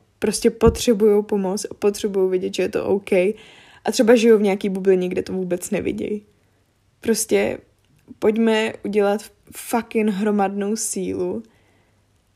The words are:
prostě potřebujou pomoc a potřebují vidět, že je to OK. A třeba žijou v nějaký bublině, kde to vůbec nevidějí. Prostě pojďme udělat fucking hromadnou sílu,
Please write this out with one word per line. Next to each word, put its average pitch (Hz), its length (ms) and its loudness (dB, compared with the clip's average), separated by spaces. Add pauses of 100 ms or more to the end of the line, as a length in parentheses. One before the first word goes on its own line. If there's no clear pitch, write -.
(200)
prostě 214 300 0
potřebujou 220 720 4
pomoc 202 500 -2
a - 20 -16
potřebují 196 580 0
vidět, 190 220 -4
že 190 100 -2
je 185 60 -2
to - 160 -4
OK. 202 280 -2 (720)
A 233 60 -2
třeba 233 240 4
žijou 226 220 6
v 202 40 0
nějaký 202 280 0
bublině, 190 400 2
kde 185 140 -4
to 190 100 -10
vůbec 180 380 -6
nevidějí. 208 540 -4 (760)
Prostě 214 560 -2 (640)
pojďme 220 540 2 (100)
udělat 202 380 0 (300)
fucking 226 580 -4
hromadnou 202 640 -2
sílu, 190 680 -6 (920)